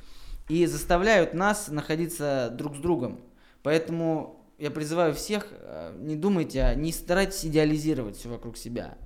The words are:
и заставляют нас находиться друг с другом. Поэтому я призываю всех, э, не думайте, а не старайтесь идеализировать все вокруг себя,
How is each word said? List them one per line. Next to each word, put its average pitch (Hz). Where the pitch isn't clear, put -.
и 170
заставляют 175
нас 202
находиться 147
друг 143
с 139
другом. 139
Поэтому 165
я 147
призываю 156
всех, -
э, 73
не 151
думайте, 156
а 123
не 151
старайтесь 185
идеализировать 151
все -
вокруг 117
себя, 107